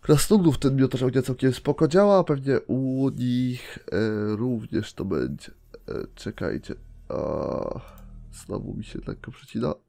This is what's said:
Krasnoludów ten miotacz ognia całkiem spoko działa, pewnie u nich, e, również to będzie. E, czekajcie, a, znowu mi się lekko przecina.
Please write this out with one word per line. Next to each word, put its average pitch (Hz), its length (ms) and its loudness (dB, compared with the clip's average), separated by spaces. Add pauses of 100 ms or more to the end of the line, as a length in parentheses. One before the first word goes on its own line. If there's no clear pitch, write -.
Krasnoludów 156 580 6
ten 139 180 2
miotacz 131 260 2
ognia 127 200 2
całkiem 131 300 0
spoko 147 360 0
działa, 190 360 6
pewnie 139 360 0
u 131 500 0
nich, 123 680 -2 (140)
e, 107 440 0
również 110 560 -2
to - 120 -8
będzie. 73 480 -4 (360)
E, - 40 -8 (220)
czekajcie, - 600 -8 (340)
a, 73 720 -6 (520)
znowu 98 420 -10
mi 110 100 -10
się - 220 -12
lekko - 240 -12
przecina. 117 440 -6 (140)